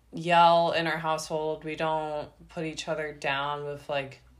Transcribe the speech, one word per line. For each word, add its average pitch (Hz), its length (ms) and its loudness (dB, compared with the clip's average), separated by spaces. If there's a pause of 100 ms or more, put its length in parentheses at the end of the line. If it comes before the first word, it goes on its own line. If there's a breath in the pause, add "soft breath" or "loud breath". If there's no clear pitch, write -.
(120)
yell 170 600 6
in 165 140 0
our 156 100 0
household. 156 680 -4
We 156 120 -6
don't 156 540 -2 (180)
put 170 160 -8
each 156 240 -8
other 151 240 -4
down 143 540 -2
with, 143 240 -10
like, 135 320 -4 (180)